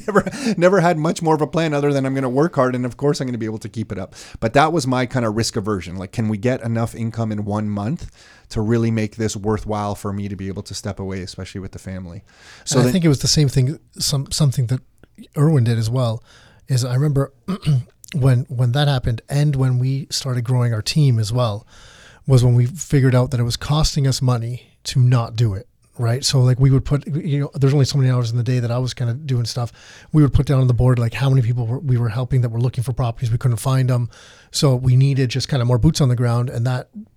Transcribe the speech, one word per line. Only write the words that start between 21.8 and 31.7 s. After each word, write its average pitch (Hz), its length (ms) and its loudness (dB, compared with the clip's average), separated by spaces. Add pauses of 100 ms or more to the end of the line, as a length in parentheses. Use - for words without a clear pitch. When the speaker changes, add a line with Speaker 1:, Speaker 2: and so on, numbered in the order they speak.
Speaker 2:
was 127 140 6
when 123 120 4
we 120 120 4
figured 131 480 0
out 127 160 2
that 127 80 -2
it 120 60 0
was 117 120 -2
costing 147 480 0
us 135 160 0
money 123 460 -2 (160)
to - 160 -4
not 123 380 2
do 110 180 2
it, 101 140 -10 (280)
right? 123 280 -2
So, 139 160 2
like, 127 180 4
we 135 140 6
would 131 120 4
put, 143 220 -2
you 143 320 -2
know, 143 160 -4
there's 135 180 4
only 143 120 4
so 143 140 0
many 131 120 4
hours 120 220 0
in 120 40 -2
the 123 60 2
day 127 160 0
that 120 140 -2
I 120 60 -2
was 127 160 -4
kinda 120 200 -4
doing 131 300 -2
stuff. 120 280 -6 (400)
We 151 100 6
would 139 120 4
put 143 120 4
down 131 140 2
on 131 60 4
the 123 80 4
board, 123 240 4
like, 113 160 0
how 127 160 0
many 131 120 4
people 120 260 -2
were, 123 100 -2